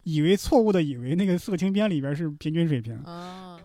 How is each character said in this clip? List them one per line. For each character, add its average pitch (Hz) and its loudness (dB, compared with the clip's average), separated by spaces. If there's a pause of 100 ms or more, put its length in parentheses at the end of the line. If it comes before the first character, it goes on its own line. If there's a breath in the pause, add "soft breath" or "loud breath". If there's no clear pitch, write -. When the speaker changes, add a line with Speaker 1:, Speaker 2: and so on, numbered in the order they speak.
Speaker 1:
以 151 0
为， 180 6
错 - 4
误 214 4
地 185 4
以 143 -2
为 123 -4
那 190 2
个 180 2
色 180 -4
情 190 0
片 208 2
里 156 0
边 139 -2
是 160 -4
平 151 -6
均 170 2
水 139 0
平。 113 -8
Speaker 2:
哦。 - -16